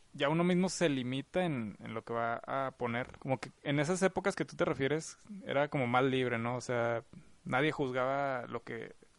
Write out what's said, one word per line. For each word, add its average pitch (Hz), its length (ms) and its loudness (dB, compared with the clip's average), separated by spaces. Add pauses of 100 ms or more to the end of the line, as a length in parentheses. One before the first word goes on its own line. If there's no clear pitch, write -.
(120)
ya 139 160 2
uno 165 160 4
mismo 180 240 4
se 175 200 2
limita 135 560 0
en, 117 360 -2
en 113 140 -10
lo 110 100 -4
que - 80 -6
va 117 340 0
a 135 260 -2
poner. 120 460 -4
Como 135 220 -2
que 127 100 -10 (120)
en 147 180 2
esas 170 220 2
épocas 190 340 2
que 160 80 -2
tú - 100 -14
te 170 100 2
refieres 143 520 0 (300)
era 139 220 2
como 139 180 2
más 127 180 4
libre, 127 340 2
¿no? 117 180 -2
O 123 60 -4
sea, 120 420 0 (400)
nadie 151 280 2
juzgaba 131 720 0
lo 120 160 -6
que 110 320 -10 (240)